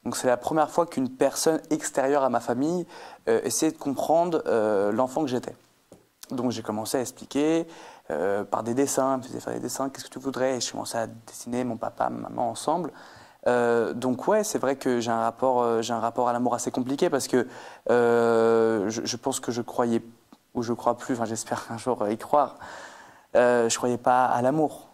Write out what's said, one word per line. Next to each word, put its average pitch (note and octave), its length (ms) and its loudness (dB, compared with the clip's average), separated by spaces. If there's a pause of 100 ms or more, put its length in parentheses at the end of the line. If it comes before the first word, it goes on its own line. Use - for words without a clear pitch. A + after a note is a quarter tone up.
Donc, A#2+ 140 -6
c'est C3 100 0
la B2 100 4
première D3+ 320 0
fois E3+ 160 2
qu'une C3 240 -2
personne D3+ 600 0
extérieure C#3+ 540 2
à C3 60 4
ma A#2+ 120 0
famille, D#3 440 -2 (440)
euh, A2+ 140 4
essayait D#3 280 0
de D#3 60 -12
comprendre, D#3+ 680 0
euh, G#2+ 440 2
l'enfant B2+ 300 -2
que C#3+ 80 -2
j'étais. A#2+ 260 -4 (760)
Donc, B2 200 -2
j'ai A2+ 100 -6
commencé A2 360 -4
à C3 40 0
expliquer, D3+ 640 -2 (460)
euh, G2 320 -2
par A2+ 200 -4
des A#2 100 -2
dessins, C3+ 400 0
elle C3 60 -2
me B2 40 -12
faisait - 160 -10
faire A#2+ 140 -8
des A#2+ 80 -6
dessins, « C3+ 320 -6
Qu'est-ce - 120 -16
que - 40 -18
tu - 100 -14
voudrais ? » C3 380 -2
Et A#2 40 -4
je - 100 -6
commençais A2+ 260 -8
à A2+ 100 -2
dessiner A#2+ 560 -8
mon A#2 140 -4
papa, - 320 -2
ma A#2 200 -8
maman A#2+ 200 -4
ensemble. D3+ 420 -2 (540)
Euh, A#2 480 2
donc B2+ 340 -2
ouais, G#3 180 4
c'est - 120 -4
vrai C3 200 0
que B2 240 0
j'ai A#2 100 -2
un A2+ 100 2
rapport, B2 400 2
euh, A#2 200 2
j'ai A#2 120 -2
un A2+ 60 -2
rapport A#2 300 0
à A#2+ 40 0
l'amour A#2+ 200 0
assez A#2+ 180 -4
compliqué C3+ 380 0
parce C3+ 180 0
que, B2 180 4 (440)
euh, A2+ 1000 4
je, A2 140 -4
je A#2 140 -4
pense - 240 -4
que - 100 -6
je A#2+ 100 -2
croyais, A#2 400 0 (520)
ou A#2+ 100 -4
je A2+ 80 -4
crois A#2+ 240 0
plus, - 200 -6
enfin A#2 100 -2
j'espère A2 440 -6
un A#2 80 -8
jour A2 300 -2
y A2 100 -2
croire, - 380 0 (800)
euh, B2 320 6
je A2+ 100 0
croyais B2 200 0
pas B2+ 280 4
à B2 160 2
l'amour. C#3+ 520 0